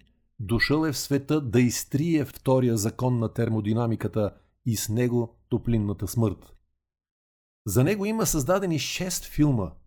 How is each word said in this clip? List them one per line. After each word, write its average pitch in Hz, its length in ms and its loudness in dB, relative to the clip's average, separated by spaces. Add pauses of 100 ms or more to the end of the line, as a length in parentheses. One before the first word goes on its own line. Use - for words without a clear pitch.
(400)
Дошъл 117 440 0
е 160 80 0
в 127 60 -6
света 143 420 0
да 120 200 2
изтрие 143 640 0
втория 127 520 0
закон 117 420 0
на 110 140 -2
термодинамиката 110 1000 0 (360)
и 113 100 2
с - 120 -4
него 120 480 0 (120)
топлинната 104 600 0
смърт.“ 113 460 -2 (1120)
За 110 180 2
него 196 200 0
има 220 220 -2
създадени 165 520 0
шест - 460 -6
филма 123 460 0 (160)